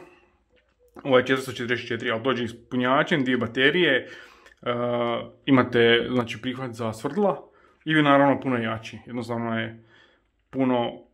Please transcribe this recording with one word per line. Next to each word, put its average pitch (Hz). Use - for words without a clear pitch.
ovo 131
je 127
četiristo 131
četrdeset 117
četiri, 117
ali 113
dođe 120
s -
punjačem, 131
dvije 127
baterije, 135
e, -
imate, 120
znači, 120
prihvat 127
za 110
svrdla 180
i 156
vi, 151
naravno, 139
puno 131
jači. 113
Jednostavno 117
je 113
puno 127